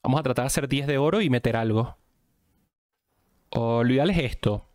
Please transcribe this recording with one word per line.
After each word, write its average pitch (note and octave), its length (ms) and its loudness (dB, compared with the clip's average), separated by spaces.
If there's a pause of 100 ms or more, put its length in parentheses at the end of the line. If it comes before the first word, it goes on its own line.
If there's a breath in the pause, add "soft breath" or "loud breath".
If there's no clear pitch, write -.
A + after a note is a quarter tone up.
Vamos C3+ 180 0
a - 20 -8
tratar B2 220 0
de C3 40 -2
hacer C#3 200 -2
diez C#3 180 -2
de C#3 120 0
oro E3 240 2
y E3 80 0
meter A#2+ 260 0
algo. A2+ 400 0 (1500)
O A#2 340 0
lo B2 100 4
ideal C#3 180 4
es F3 80 0
esto. A2 560 -2